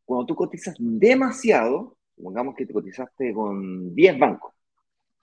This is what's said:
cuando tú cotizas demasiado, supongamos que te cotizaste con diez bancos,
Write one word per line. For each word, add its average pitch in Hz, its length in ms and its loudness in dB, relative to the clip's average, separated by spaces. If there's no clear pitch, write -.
cuando 123 220 -2
tú 160 100 -4
cotizas - 420 -6
demasiado, 185 1160 2
supongamos 117 400 -8
que 120 120 -8
te - 60 -12
cotizaste 117 600 -6
con 95 640 -6
diez 156 240 6
bancos, 127 360 0